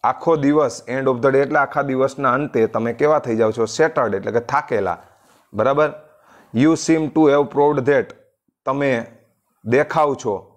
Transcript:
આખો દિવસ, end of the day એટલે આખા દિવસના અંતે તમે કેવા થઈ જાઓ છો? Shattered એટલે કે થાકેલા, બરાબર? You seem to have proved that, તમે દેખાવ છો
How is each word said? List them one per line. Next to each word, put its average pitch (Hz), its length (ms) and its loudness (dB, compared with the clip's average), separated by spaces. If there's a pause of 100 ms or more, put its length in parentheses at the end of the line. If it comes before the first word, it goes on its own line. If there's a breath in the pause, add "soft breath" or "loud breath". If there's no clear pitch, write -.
આખો 160 320 0
દિવસ, 143 540 0
end 131 200 -2
of 123 120 -2
the 135 100 2
day 135 80 2
એટલે 143 200 0
આખા 143 220 -2
દિવસના 135 520 -2
અંતે 127 340 0
તમે 113 260 -4
કેવા 143 260 2
થઈ 117 160 -4
જાઓ 110 160 2
છો? 113 120 -2
Shattered 127 520 -2
એટલે 101 160 -6
કે 113 80 0
થાકેલા, 104 580 -4 (560 soft breath)
બરાબર? 143 400 0 (640 soft breath)
You 143 160 4
seem 160 300 0
to 156 260 2
have 143 160 4
proved 143 460 0
that, 131 140 2 (600)
તમે 135 400 -2 (600)
દેખાવ 147 500 0
છો 101 300 -6 (120)